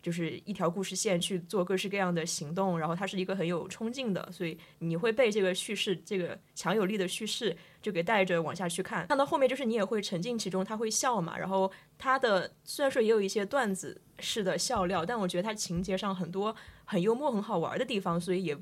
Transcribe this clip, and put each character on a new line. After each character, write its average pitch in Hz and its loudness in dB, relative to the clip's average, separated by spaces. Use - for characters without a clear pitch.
就 175 -4
是 165 -4
一 208 -4
条 175 2
故 190 -4
事 185 -6
线 185 2
去 185 -2
做 180 0
各 185 2
式 185 0
各 196 -2
样 180 2
的 165 0
行 165 -4
动， 185 2
然 156 0
后 170 0
它 190 -2
是 190 -4
一 180 0
个 190 -2
很 170 0
有 170 -2
冲 226 -6
劲 247 -2
的， - -4
所 170 -4
以 160 -4
你 165 -2
会 226 2
被 226 6
这 208 2
个 185 2
叙 196 -4
事， 190 0
这 208 -4
个 160 -2
强 175 0
有 214 4
力 214 0
的 180 2
叙 208 -4
事 208 -2
就 214 -4
给 165 0
带 202 4
着 180 2
往 151 -2
下 180 -4
去 175 -4
看。 175 -4
看 277 2
到 277 4
后 302 0
面 262 6
就 254 2
是 269 -4
你 226 0
也 208 2
会 208 0
沉 180 -4
浸 233 -2
其 196 -4
中， 185 0
他 214 -4
会 220 -2
笑 233 2
嘛， 165 -4
然 160 -4
后 190 2
他 269 2
的 208 2
虽 - -2
然 269 4
说 262 2
也 214 6
有 220 6
一 190 2
些 202 0
段 220 2
子 - -8
式 - -2
的 175 2
笑 196 0
料， 175 0
但 240 -2
我 196 0
觉 175 0
得 185 0
他 214 -2
情 180 -2
节 190 0
上 196 -2
很 180 -4
多 208 -2
很 202 0
幽 214 4
默、 285 0
很 202 0
好 208 0
玩 156 0
的 170 0
地 170 -2
方， 175 0
所 180 0
以 190 0
也 147 -2